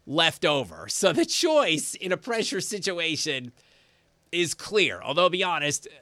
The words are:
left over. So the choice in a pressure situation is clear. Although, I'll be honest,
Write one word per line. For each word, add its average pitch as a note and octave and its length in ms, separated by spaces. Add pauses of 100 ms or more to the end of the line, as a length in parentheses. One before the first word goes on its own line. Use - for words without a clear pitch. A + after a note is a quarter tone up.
left D#3+ 380
over. B2 460
So F3+ 240
the E4 120
choice C#4+ 680
in F#3 180
a F#3 60
pressure A3+ 420
situation D#3+ 920 (800)
is E3+ 240
clear. D#3+ 460
Although, D3+ 220
I'll F3+ 60
be F#3 140
honest, D3 440 (140)